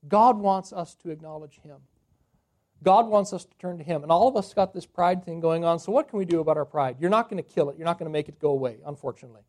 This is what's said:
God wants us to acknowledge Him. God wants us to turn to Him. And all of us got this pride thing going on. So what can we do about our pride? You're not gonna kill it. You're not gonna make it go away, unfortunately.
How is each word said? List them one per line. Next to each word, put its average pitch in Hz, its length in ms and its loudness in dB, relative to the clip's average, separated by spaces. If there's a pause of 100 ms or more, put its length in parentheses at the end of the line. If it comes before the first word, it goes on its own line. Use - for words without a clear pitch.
God 214 320 4
wants 196 360 -2
us 175 220 -10
to - 160 -14
acknowledge 156 520 -16
Him. 147 140 -20 (1040)
God 196 240 6
wants 208 240 2
us 180 140 -10
to - 120 -20
turn 180 200 -10
to 160 80 -14
Him. 151 180 -4
And 156 80 0
all 180 160 6
of 269 80 0
us 202 180 -4
got 190 200 0
this 180 120 -12
pride 180 380 0
thing 170 160 -12
going 165 240 0
on. 170 160 2
So 196 140 -6
what 294 160 0
can 214 100 -6
we 190 60 -4
do 170 160 0
about 156 160 2
our 147 80 -2
pride? 135 340 -4
You're 170 100 0
not 226 200 2
gonna 190 120 -8
kill 147 280 -2
it. 139 80 -12
You're 160 80 -8
not 170 140 -2
gonna 160 120 -8
make 151 160 -4
it - 100 -20
go 151 120 0
away, 127 360 -4
unfortunately. 127 640 -14